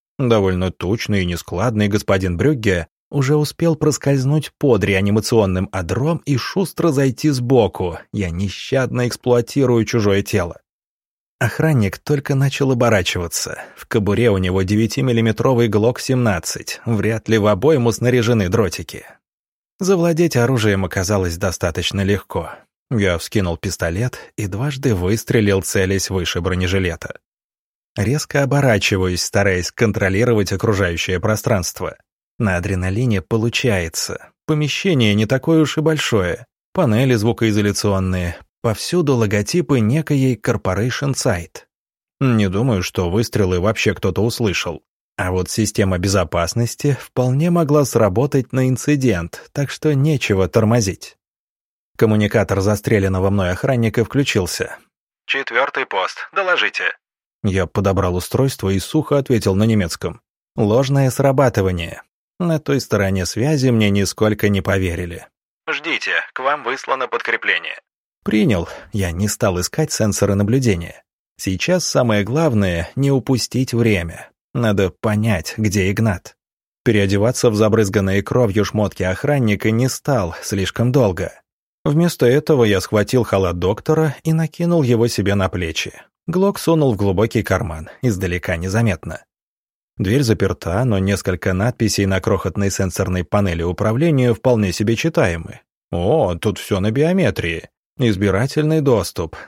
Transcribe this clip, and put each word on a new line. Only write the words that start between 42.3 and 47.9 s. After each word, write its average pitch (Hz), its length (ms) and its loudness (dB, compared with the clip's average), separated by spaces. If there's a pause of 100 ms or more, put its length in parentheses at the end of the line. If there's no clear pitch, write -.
думаю, 98 360 0
что 90 260 -2
выстрелы 95 500 0
вообще 107 360 0
кто-то 95 260 -2
услышал. 101 600 -2 (340)
А 92 140 -4
вот 92 180 -2
система 101 480 0
безопасности 98 1040 0
вполне 135 500 0
могла 151 360 4
сработать 117 680 2